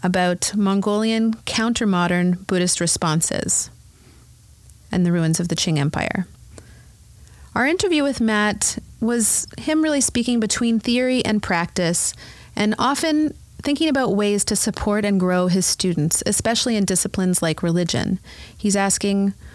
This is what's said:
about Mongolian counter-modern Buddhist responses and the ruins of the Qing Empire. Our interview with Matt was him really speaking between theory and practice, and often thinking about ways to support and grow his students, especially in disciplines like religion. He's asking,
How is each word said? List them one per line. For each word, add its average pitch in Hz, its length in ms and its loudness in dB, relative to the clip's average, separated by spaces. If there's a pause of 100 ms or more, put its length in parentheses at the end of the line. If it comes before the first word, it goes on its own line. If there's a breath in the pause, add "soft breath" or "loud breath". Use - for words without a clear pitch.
about 180 520 0
Mongolian 214 800 0 (100)
counter-modern 180 880 2 (160)
Buddhist 180 320 0
responses - 880 -2 (1200 loud breath)
and 180 140 2
the 175 60 2
ruins 165 280 2
of 175 80 -2
the 165 80 -2
Qing 160 220 0
Empire. 151 480 -2 (1300 loud breath)
Our 233 140 0
interview 339 340 2
with 277 180 0
Matt 208 600 0 (200)
was 233 460 0 (140)
him 311 240 0
really 294 180 2
speaking 240 380 0
between 226 400 0
theory 247 440 0
and 214 200 0
practice, 175 720 -2 (400 loud breath)
and 208 240 0
often 302 560 0 (260)
thinking 294 280 0
about 262 260 0
ways 202 300 0
to 214 100 -2
support 208 500 0
and 202 140 2
grow 180 260 2
his 180 220 2
students, 165 580 0
especially 226 500 0
in 208 80 2
disciplines 185 600 0
like 160 180 0
religion. 175 560 0 (400 loud breath)
He's 202 180 0
asking, 196 600 0 (200 loud breath)